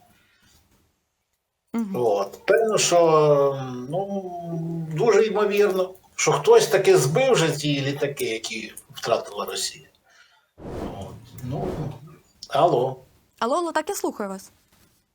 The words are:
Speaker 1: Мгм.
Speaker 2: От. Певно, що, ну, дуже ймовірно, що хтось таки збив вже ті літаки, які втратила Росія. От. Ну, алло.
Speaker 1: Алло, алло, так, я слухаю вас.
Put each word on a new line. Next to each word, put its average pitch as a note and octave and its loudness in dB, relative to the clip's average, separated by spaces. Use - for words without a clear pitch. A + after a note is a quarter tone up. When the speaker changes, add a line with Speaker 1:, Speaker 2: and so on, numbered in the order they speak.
Speaker 1:
Мгм. G#3+ -4
Speaker 2:
От. B2+ 0
Певно, G#3+ 2
що, D3+ 4
ну, E3+ -8
дуже G#3+ 4
ймовірно, G3+ 0
що - 0
хтось G#3+ 4
таки F#3+ 4
збив F#3+ 2
вже D#3+ 2
ті D3 -2
літаки, C#3 -4
які A2 -8
втратила - -4
Росія. - -10
От. C3+ -14
Ну, F#3 -8
алло. C3+ 2
Speaker 1:
Алло, A#3+ -2
алло, E4+ -4
так, D#4 -4
я G4+ -6
слухаю A3+ -6
вас. G3 -14